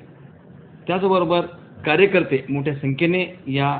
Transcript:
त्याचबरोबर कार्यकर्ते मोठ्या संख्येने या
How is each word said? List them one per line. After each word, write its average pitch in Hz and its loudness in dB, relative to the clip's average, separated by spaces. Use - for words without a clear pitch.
त्याचबरोबर 175 2
कार्यकर्ते 165 2
मोठ्या 143 -2
संख्येने 170 0
या 139 -2